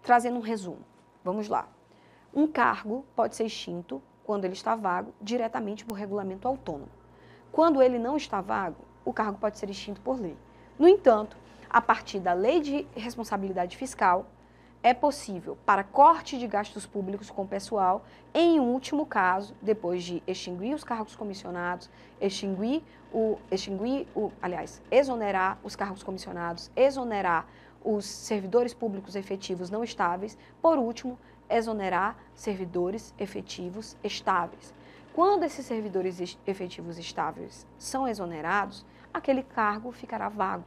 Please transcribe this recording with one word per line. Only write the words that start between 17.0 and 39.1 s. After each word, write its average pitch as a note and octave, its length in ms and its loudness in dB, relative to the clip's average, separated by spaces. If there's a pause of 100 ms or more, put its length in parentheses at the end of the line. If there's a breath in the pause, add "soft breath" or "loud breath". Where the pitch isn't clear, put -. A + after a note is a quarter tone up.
com G3 160 -6
pessoal, G3 580 0 (300 loud breath)
em E4 260 6
último C4 460 0
caso, G3 560 0
depois F#3 400 0
de F3 240 -6
extinguir F#3 480 -6
os D4 120 -6
cargos A3 280 -6
comissionados, F3+ 760 -6 (320 loud breath)
extinguir G3+ 640 -2 (300 loud breath)
o, A3 240 0 (140)
extinguir G3+ 640 -4
o, G#3 160 -2 (100)
aliás, F3 480 -8
exonerar G#3+ 720 2
os - 140 -12
cargos G3 260 -6
comissionados, F3 720 -8
exonerar A3+ 720 2 (380 loud breath)
os G#3 220 -2
servidores A3+ 680 0
públicos G3 420 -6
efetivos F#3+ 540 -6
não G#3+ 140 -4
estáveis, G3 540 -2 (240 loud breath)
por D#4+ 180 6
último, A#3+ 400 -4 (300 loud breath)
exonerar G#3 680 0 (160 loud breath)
servidores F#3 840 -4
efetivos G3 840 -10
estáveis. F3 720 -4 (400 loud breath)
Quando F#4 300 4
esses C#4 220 -4
servidores F#3+ 540 -4
es-, F3+ 180 -8 (100)
efetivos F3 500 -8
estáveis - 720 -8 (100)
são C4+ 300 -4
exonerados, F#3+ 800 -2 (280 loud breath)